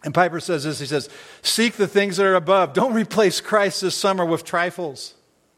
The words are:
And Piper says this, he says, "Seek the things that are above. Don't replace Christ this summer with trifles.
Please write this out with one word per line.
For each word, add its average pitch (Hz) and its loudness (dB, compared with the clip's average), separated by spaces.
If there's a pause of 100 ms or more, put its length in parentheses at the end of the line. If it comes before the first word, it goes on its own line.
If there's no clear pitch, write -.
And 151 -8
Piper 170 2
says 156 -4
this, 151 -6
he 143 -10
says, 135 -4 (320)
"Seek 226 0
the 202 0
things 202 0
that 196 4
are 190 4
above. 175 2
Don't 233 2
replace 214 2
Christ 202 0
this 185 -2
summer 190 0
with 165 -2
trifles. 170 -6 (420)